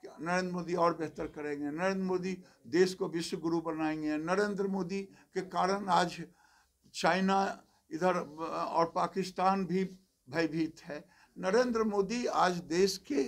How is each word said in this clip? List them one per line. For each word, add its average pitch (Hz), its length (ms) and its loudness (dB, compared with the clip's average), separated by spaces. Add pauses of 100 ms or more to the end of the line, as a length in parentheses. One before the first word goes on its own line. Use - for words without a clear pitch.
नरेंद्र 180 500 -2
मोदी 175 220 -4
और 170 220 4
बेहतर 156 300 -6
करेंगे, 147 440 -6
नरेंद्र 190 320 -2
मोदी 185 340 -2 (320)
देश 185 240 4
को 185 160 -4
विश्व 165 280 -4
गुरु 165 240 -2
बनाएंगे, 156 580 -2
नरेंद्र 196 480 0
मोदी 190 340 -2 (320)
के 185 100 -4
कारण 185 480 0
आज 175 300 2 (720)
चाइना 190 440 4 (520)
इधर 175 260 2
और 160 760 -2
पाकिस्तान 185 720 0
भी 180 180 0 (440)
भयभीत 160 560 -2
है। 147 200 -12 (340)
नरेंद्र 226 480 2
मोदी 208 400 0
आज 175 320 2 (120)
देश 190 340 2
के 277 240 0